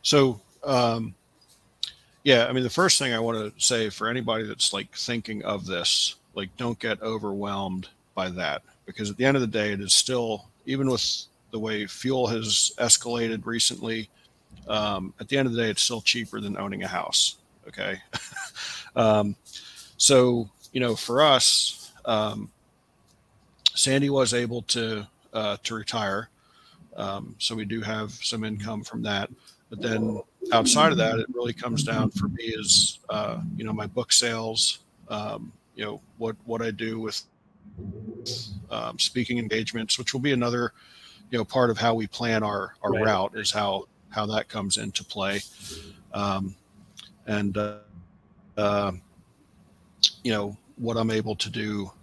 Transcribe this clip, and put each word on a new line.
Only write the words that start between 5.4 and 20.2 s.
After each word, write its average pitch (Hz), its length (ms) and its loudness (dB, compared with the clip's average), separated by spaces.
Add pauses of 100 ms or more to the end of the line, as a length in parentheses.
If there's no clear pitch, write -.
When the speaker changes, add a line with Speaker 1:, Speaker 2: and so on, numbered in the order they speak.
Speaker 1:
of 98 200 -2
this, - 520 0 (180)
like, 98 240 -6
don't 120 200 -2
get 110 220 -2
overwhelmed 101 880 -4 (260)
by 92 160 -2
that, 85 320 -4 (220)
because 104 260 -8
at 98 60 -8
the 123 80 0
end 139 140 6
of - 20 4
the 120 60 2
day, 104 260 0
it 98 80 -4
is 98 140 2
still, 117 500 0 (220)
even 135 240 0
with 120 160 0 (460)
the 113 60 -6
way 107 280 -2
fuel 127 400 0
has 110 520 0
escalated 117 680 2
recently, 113 640 -2 (600)
um, 104 520 -2
at 107 80 -12
the 139 80 0
end 135 100 4
of 120 60 0
the 117 100 0
day, 113 60 2
it's 101 140 0
still 113 180 0
cheaper 110 400 -2
than 101 160 -6
owning 98 260 -6
a 92 60 -6
house. - 480 0 (320)
Okay. 98 380 -6
<laughs> - 40 -20 (840)
Um, 107 420 4 (600)
so, 123 540 6 (240)